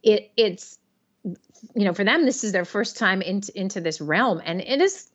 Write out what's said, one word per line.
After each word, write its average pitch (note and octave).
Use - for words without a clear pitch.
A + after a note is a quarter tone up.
it, G#3
it's, G3+
you G#3
know, F3+
for G3
them, D4
this -
is G#3
their F3+
first -
time F#3+
into, G3
into F#3+
this D#3+
realm, D#3+
and E3+
it C4+
is G4